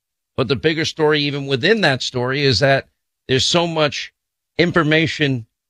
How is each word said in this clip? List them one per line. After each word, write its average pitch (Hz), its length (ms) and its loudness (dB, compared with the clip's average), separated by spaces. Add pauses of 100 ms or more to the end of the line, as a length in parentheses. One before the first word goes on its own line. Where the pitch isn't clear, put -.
(360)
But 131 120 -2
the 139 80 0
bigger 156 300 -2
story, 151 360 0
even 143 240 -4
within 143 360 0
that 139 200 2
story, 131 420 -4
is 127 160 2
that 139 280 2 (400)
there's 127 180 0
so 170 220 2
much 160 440 -2 (460)
information 151 880 0 (240)